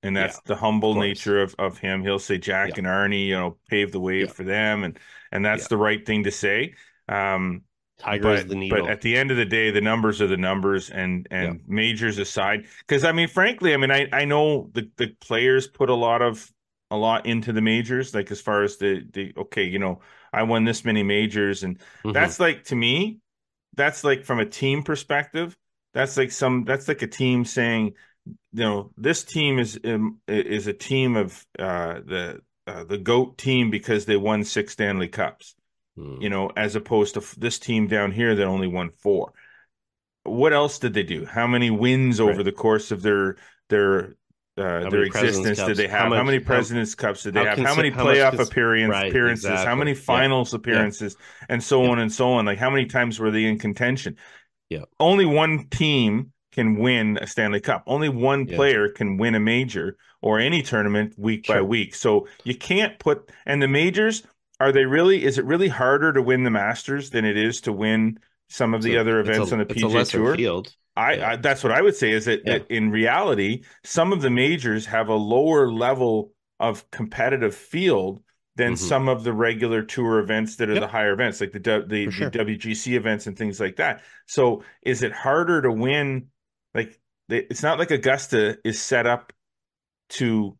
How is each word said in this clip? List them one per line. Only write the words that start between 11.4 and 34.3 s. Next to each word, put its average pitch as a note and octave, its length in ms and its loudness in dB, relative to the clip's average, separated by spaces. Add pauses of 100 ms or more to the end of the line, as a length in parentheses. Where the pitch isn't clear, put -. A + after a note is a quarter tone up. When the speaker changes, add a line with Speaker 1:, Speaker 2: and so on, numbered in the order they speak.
Speaker 2:
Yeah. E2 100 -16
Speaker 1:
majors A2 520 -2
aside, G2+ 500 -4 (180)
'cause, C#3 160 0
I E3 80 2
mean, E3 160 0
frankly, F#3 480 0
I - 20 2
mean, C3+ 140 -2
I, C#3 220 2
I C#3+ 120 0
know D3 480 0
the, A2+ 160 -6 (100)
the A#2 100 -2 (120)
players C3 460 2
put B2+ 240 0
a B2 60 4
lot A#2 260 2
of, A2+ 260 -2 (440)
a G#2+ 40 -4
lot A2 300 0
into A#2 260 -2
the A2 80 0
majors, A#2 540 -2
like, G2+ 160 -4
as G#2 100 -10
far G#2 220 0
as G#2 140 0
the, G2 260 -2 (100)
the, G2 240 -10
okay, G2 280 -4
you F#2 160 -4
know, F#2 200 -4 (320)
I A2+ 120 0
won A2+ 180 2
this A2+ 220 0
many G#2+ 180 0
majors, G2+ 640 0
and F2+ 160 -6
Speaker 2:
Mm-hmm. - 320 -10
Speaker 1:
that's, D3+ 260 0
like, E3+ 280 2
to C3 100 -4
me, D3 420 0 (560)
that's, D3 300 -2
like, C3+ 200 2
from B2 140 -2
a G#2+ 80 0
team C#3 380 -2
perspective, D3+ 720 -4 (380)
that's C3+ 220 -2
like B2+ 140 2
some, B2+ 340 0
that's C3+ 220 -4
like D3 160 -2
a A2 40 -6
team B2+ 380 0
saying, A2+ 500 0 (320)
you - 80 -16 (180)
know, G#2 440 -2
"This D3+ 280 -2
team C#3+ 340 0
is, A2 260 -4
um, A2 440 -2
i-, - 40 -2
is G#2 340 -2
a G2+ 60 -4
team C3 440 0
of, F#2+ 280 -4 (140)
uh, F2 360 -4 (100)
the, F2 360 -8 (260)
uh, F2 180 -14
the G2+ 140 -6
goat A#2+ 400 0
team B2+ 320 2
because G#2+ 340 -2
they G#2+ 120 2
won G#2 280 0